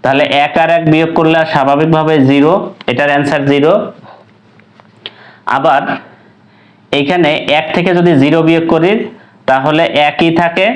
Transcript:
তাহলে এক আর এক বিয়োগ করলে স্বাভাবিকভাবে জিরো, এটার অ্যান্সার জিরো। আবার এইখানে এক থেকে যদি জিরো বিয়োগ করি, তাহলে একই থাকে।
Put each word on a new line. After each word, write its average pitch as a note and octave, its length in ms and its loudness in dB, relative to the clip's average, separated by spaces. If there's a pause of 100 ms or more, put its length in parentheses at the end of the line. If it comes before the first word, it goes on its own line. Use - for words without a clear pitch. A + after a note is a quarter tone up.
তাহলে C3+ 240 0 (200)
এক C#3+ 140 -6
আর E3 120 0
এক E3 200 0
বিয়োগ D#3+ 240 2
করলে D#3+ 240 2 (140)
স্বাভাবিকভাবে D#3 600 0 (140)
জিরো, C#3 240 4 (340)
এটার C#3+ 260 -2
অ্যান্সার C#3+ 340 -2
জিরো। C#3+ 260 2 (1700)
আবার C3+ 360 0 (1080)
এইখানে D3 380 0 (280)
এক D#3+ 140 -4
থেকে F3 220 -2
যদি F3 180 2 (100)
জিরো D3+ 200 2
বিয়োগ E3 220 2 (100)
করি, E3 160 2 (560)
তাহলে C#3+ 360 0 (260)
একই E3 280 -2
থাকে। F3 400 0